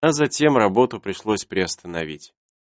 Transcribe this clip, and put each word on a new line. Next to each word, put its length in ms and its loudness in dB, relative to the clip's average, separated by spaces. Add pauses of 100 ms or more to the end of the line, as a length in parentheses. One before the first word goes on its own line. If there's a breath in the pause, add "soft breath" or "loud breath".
а 100 2
затем 460 2
работу 420 2
пришлось 460 -4
приостановить. 880 -6 (340)